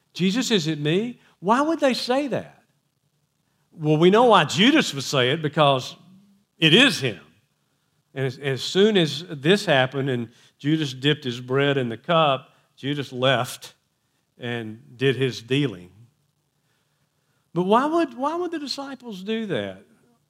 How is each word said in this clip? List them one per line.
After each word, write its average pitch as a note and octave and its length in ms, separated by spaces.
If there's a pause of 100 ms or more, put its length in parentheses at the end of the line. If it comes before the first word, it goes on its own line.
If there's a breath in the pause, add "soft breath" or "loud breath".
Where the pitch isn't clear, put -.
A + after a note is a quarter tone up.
(140)
Jesus, F#3+ 360
is F#3+ 160
it D#3 140
me?" F#3+ 400 (200 soft breath)
Why A3 220
would D#4 180
they C4+ 160
say C4+ 320
that? A#2 340 (1120)
Well, D#3 260
we F3 140
know A3+ 140
why G3 180
Judas F#3 500
would C#3 100
say B2+ 280
it, E3 100
because C#3+ 540 (640)
it D#3 120
is G#3 280
him. A2 200 (920)
And C3+ 140
as, B2 100
as C3+ 240
soon G#3 340
as D#3 320
this E3 380
happened C3+ 440
and A#2+ 200 (300 soft breath)
Judas D3 340
dipped C#3+ 300
his B2 180
bread C#3 360
in B2 120
the A2+ 80
cup, D3 520 (260 soft breath)
Judas C#3 360
left B2 600 (640)
and A#2+ 600
did C3 180
his A#2 260
dealing. A2+ 480 (1700)
But F3 80
why A3+ 240
would, D#4+ 280
why C#4+ 200
would F4 160
the D#4+ 80
disciples B3+ 640
do A3 240
that? G2+ 360 (460)